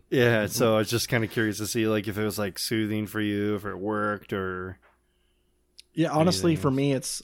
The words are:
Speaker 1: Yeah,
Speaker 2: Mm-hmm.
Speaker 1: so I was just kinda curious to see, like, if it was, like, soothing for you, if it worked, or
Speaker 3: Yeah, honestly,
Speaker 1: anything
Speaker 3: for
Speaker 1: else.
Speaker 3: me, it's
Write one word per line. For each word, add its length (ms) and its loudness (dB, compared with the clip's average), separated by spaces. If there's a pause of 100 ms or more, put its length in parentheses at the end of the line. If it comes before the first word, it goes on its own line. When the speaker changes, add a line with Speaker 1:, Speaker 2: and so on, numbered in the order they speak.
Speaker 1:
Yeah, 340 4
Speaker 2:
Mm-hmm. 80 -2
Speaker 1:
so 240 4
I 40 4
was 100 0
just 180 -2
kinda 200 0
curious 320 0
to 80 -4
see, 200 0
like, 220 0
if 80 -6
it 80 -2
was, 120 -2
like, 220 -4
soothing 480 -2
for 140 -4
you, 340 0
if 100 -8
it 140 -8
worked, 540 -4
or 460 -6 (1120)
Speaker 3:
Yeah, 180 0
honestly, 400 4
Speaker 1:
anything 100 0
Speaker 3:
for 60 0
Speaker 1:
else. 80 2
Speaker 3:
me, 180 2
it's 300 -4